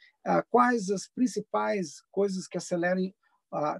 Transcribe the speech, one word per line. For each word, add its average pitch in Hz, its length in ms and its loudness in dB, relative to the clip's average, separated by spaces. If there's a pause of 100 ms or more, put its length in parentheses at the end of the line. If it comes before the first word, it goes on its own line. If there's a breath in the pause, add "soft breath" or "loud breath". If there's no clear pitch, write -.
(240 soft breath)
ah, - 180 2
quais 240 480 4
as 196 180 -4
principais 214 1000 -2
coisas 190 360 -2
que - 100 -8
acelerem, 185 580 -2 (380)
ah, 151 280 -2